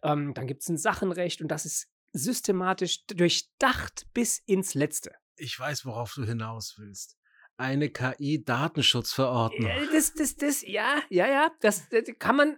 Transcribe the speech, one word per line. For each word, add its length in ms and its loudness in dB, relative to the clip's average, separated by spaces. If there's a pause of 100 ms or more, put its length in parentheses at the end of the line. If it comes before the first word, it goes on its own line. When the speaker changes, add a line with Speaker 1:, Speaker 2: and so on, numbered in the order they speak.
Speaker 1:
ähm, 320 0
dann 140 -6
gibt's 200 -8
ein 100 0
Sachenrecht 640 -2
und 60 -4
das 160 -4
ist 220 -6 (240)
systematisch 960 -2
durchdacht 1080 0
bis 240 0
ins 360 0
Letzte. 380 -2 (240)
Speaker 2:
Ich 240 -10
weiß, 260 -6
worauf 280 -6
du 100 -4
hinaus 520 -6
willst. 400 -16 (400)
Eine 320 0
K-I-Datenschutzverordnung. 1800 0
Speaker 1:
Ja, 60 0 (160)
das, 220 4
das, 200 -2
das, 320 -2
ja, 300 0 (120)
ja, 200 4
ja, 320 4
das, 280 2
das 140 4 (160)
kann 160 2
man, 240 4